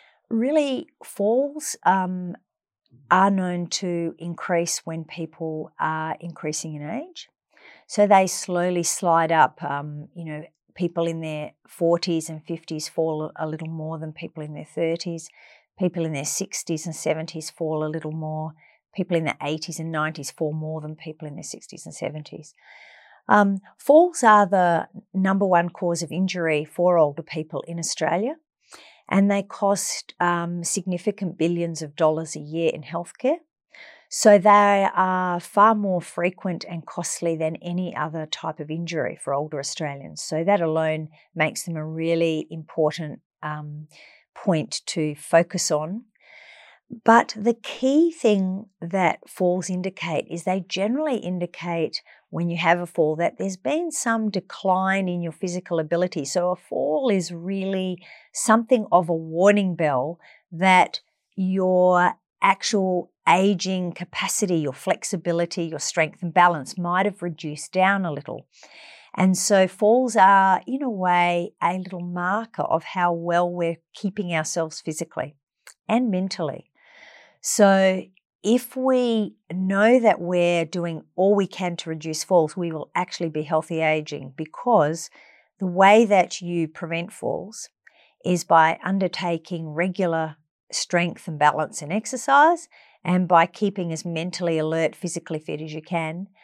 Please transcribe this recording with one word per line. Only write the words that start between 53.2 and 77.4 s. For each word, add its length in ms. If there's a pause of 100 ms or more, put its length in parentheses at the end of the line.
there's 180
been 340
some 380
decline 800
in 160
your 80
physical 480
ability. 460
So 260
a 40
fall 540
is 220
really 720 (280)
something 600
of 180
a 60
warning 600
bell 440 (320)
that 480 (360)
your 800 (300)
actual 680 (160)
aging 640
capacity, 640
your 160
flexibility, 920
your 160
strength 420
and 120
balance 440
might 280
have 160
reduced 500
down 340
a 60
little. 340 (720)
And 220
so 300
falls 480
are, 520
in 160
a 60
way, 720
a 160
little 240
marker 640
of 200
how 300
well 360
we're 280 (160)
keeping 400
ourselves 480
physically 540 (520)
and 240
mentally. 580 (720)
So 640 (380)